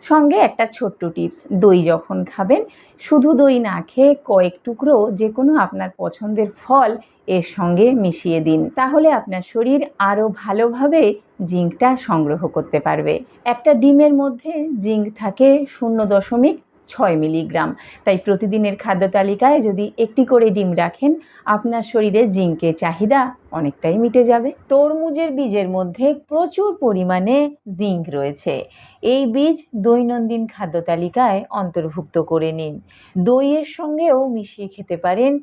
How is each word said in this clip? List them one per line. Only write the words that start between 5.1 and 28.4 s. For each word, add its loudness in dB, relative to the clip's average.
যে -2
কোনো 2
আপনার -8
পছন্দের -4
ফল 2
এর 0
সঙ্গে 2
মিশিয়ে -2
দিন, 2
তাহলে 2
আপনার -8
শরীর 0
আরও 0
ভালোভাবে 0
জিঙ্কটা 0
সংগ্রহ -2
করতে -4
পারবে। -2
একটা 0
ডিমের 6
মধ্যে -6
জিঙ্ক -2
থাকে 2
শূন্য -2
দশমিক 2
ছয় 0
মিলিগ্রাম, -2
তাই 2
প্রতিদিনের -2
খাদ্য -2
তালিকায় 2
যদি -2
একটি 0
করে 4
ডিম 0
রাখেন, -2
আপনার -2
শরীরে 2
জিঙ্কের 0
চাহিদা 0
অনেকটাই -4
মিটে 2
যাবে। 2
তরমুজের 0
বীজের -2
মধ্যে -4
প্রচুর -2
পরিমাণে 0
জিঙ্ক -4
রয়েছে। -6